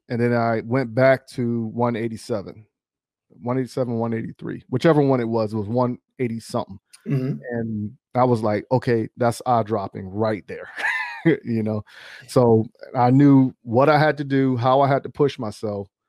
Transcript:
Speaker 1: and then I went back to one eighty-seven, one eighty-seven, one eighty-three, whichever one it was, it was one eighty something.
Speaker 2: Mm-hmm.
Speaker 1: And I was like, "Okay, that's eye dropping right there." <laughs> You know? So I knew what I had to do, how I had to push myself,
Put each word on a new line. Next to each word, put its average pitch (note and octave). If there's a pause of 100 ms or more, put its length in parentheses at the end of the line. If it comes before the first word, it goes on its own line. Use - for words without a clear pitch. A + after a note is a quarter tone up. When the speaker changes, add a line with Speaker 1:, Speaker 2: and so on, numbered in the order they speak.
Speaker 1:
and A#2+
then A#2+
I A#2
went A#2+
back C3
to A#2
one A#2
eighty-seven, G#2+ (800)
one B2
eighty-seven, B2
one A#2
eighty-three, -
whichever D3+
one C3+
it A#2
was, A2+
it A2
was G#2
one B2 (220)
eighty A#2
something. - (280)
Speaker 2:
Mm-hmm. C3+ (180)
Speaker 1:
And A2 (220)
I B2
was A#2+
like, G#2
"Okay, A#2
that's A#2+
eye A#2+
dropping G2+
right G#2+
there." F2
<laughs> - (640)
You A2+
know? G#2+ (460)
So A2+ (300)
I B2
knew C3+ (100)
what B2
I D3
had D3+
to D3+
do, C3+
how C3
I C#3
had C#3
to -
push C#3+
myself, G#2 (200)